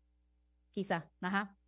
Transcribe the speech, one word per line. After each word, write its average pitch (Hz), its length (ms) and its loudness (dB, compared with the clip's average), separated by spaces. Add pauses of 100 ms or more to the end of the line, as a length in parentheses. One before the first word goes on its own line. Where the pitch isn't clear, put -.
(720)
Quizá, 185 380 -2 (100)
ajá. 196 360 0 (120)